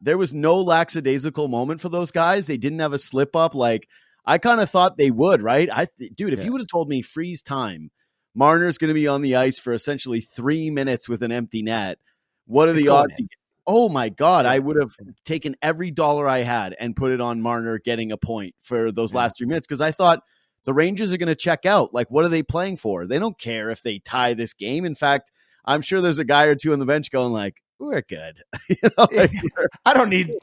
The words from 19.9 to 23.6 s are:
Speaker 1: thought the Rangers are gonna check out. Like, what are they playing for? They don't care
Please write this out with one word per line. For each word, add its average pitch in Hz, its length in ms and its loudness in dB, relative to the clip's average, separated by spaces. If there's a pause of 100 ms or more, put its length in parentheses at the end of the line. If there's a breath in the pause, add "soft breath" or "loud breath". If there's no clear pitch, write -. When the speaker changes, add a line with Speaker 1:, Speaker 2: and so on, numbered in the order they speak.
Speaker 1:
thought 170 300 4 (440)
the 135 80 -2
Rangers 185 400 0
are 185 40 -2
gonna 165 180 0
check 170 300 -2
out. 185 280 4
Like, 120 180 -2
what 151 140 4
are 175 40 0
they 160 140 2
playing 180 340 -4
for? 92 300 -6
They 131 120 -2
don't 214 200 -4
care 113 300 -6